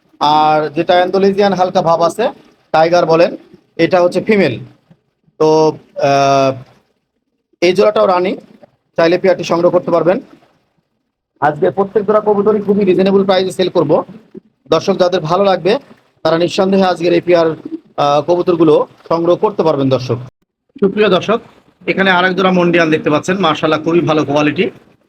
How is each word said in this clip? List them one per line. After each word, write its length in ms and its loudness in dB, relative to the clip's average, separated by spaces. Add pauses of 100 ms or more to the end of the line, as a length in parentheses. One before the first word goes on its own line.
(200)
আর 500 0
যেটা 240 -2
অ্যান্ডোলেজিয়ান 580 0
হালকা 300 0
ভাব 200 0
আছে, 260 -2 (440)
টাইগার 340 2
বলেন, 300 2 (400)
এটা 240 0
হচ্ছে 200 0
ফিমেল। 380 0 (800)
তো, 340 2 (240)
আহ, 560 2 (1080)
এই 120 2
জোড়াটাও 340 2
রানিং, 300 -2 (600)
চাইলে 220 2
পেয়ারটি 260 0
সংগ্রহ 260 0
করতে 200 -2
পারবেন। 300 0 (1200)
আজকে 300 0
প্রত্যেক 360 -2
জোড়া 140 2
কবুতরই 400 0
খুবই 240 0
রিজনেবল 400 2
প্রাইসে 280 0
সেল 160 -2
করব। 360 0 (640)
দর্শক, 280 0
যাদের 240 0
ভালো 240 0
লাগবে 340 0 (440)
তারা 160 0
নিঃসন্দেহে 460 0
আজকের 280 -2
এই 80 2
পেয়ার, 300 2 (460)
আহ, 300 0
কবুতরগুলো 600 2 (220)
সংগ্রহ 280 0
করতে 260 -2
পারবেন 260 0
দর্শক। 300 -2 (640)
সুপ্রিয় 280 0
দর্শক, 320 0 (460)
এখানে 240 0
আরেক 260 0
জোড়া 140 0
মন্ডিয়ান 400 2
দেখতে 200 -2
পাচ্ছেন, 260 -2
মাশাআল্লাহ, 460 -2
খুবই 180 0
ভালো 240 0
কোয়ালিটি। 460 -2 (380)